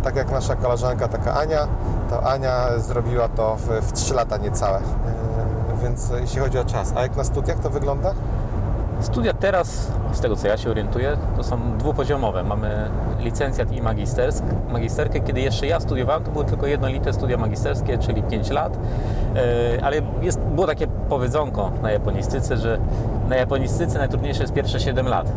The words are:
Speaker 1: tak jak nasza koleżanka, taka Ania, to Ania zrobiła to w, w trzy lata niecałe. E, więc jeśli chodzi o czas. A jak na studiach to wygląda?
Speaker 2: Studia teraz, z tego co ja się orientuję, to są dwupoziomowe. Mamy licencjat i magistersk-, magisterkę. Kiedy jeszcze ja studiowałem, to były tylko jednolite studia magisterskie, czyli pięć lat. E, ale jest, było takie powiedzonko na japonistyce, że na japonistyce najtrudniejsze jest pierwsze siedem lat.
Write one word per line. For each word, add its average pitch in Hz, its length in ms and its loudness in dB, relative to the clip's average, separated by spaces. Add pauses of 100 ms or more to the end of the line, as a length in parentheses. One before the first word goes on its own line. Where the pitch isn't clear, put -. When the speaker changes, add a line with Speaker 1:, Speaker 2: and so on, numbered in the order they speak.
Speaker 1:
tak 131 120 -2
jak 135 160 0
nasza 131 240 0
koleżanka, 123 520 0
taka 113 320 0
Ania, 156 280 0 (420)
to 120 220 0
Ania 127 340 0 (140)
zrobiła 120 500 0
to 110 260 0
w, - 120 -4
w 110 260 0
trzy - 200 0
lata 113 240 0
niecałe. 101 400 0
E, 95 40 0 (1000)
więc 123 280 0 (100)
jeśli 123 180 -2
chodzi 135 200 0
o 120 60 0
czas. 104 300 0
A 123 60 0
jak - 140 -2
na 185 80 0
studiach - 360 0
to 156 100 -2
wygląda? 143 440 0 (880)
Speaker 2:
Studia 226 320 0
teraz, - 580 0 (200)
z - 80 0
tego 110 160 2
co 104 120 -2
ja 107 100 2
się - 140 -2
orientuję, 113 460 0 (200)
to 127 60 0
są 117 340 0
dwupoziomowe. 113 680 0
Mamy 107 460 0 (300)
licencjat 123 520 0
i 123 100 -2
magistersk-, 113 640 0 (280)
magisterkę. 120 480 0
Kiedy - 220 0
jeszcze 135 260 0
ja 165 120 2
studiowałem, 131 440 0
to - 80 -4
były 147 140 0
tylko 143 220 0
jednolite 135 460 0
studia 123 240 0
magisterskie, 117 600 0
czyli 110 260 0
pięć 104 260 0
lat. 151 280 0 (580)
E, 120 500 2
ale 143 120 2 (240)
jest, - 180 0
było 165 280 2
takie 156 200 0 (220)
powiedzonko 123 640 0 (100)
na 110 100 0
japonistyce, 107 680 0
że 113 200 2 (520)
na 131 60 2
japonistyce 135 640 0
najtrudniejsze 143 440 0
jest 135 120 -2
pierwsze - 260 0
siedem 131 280 2
lat. 95 300 0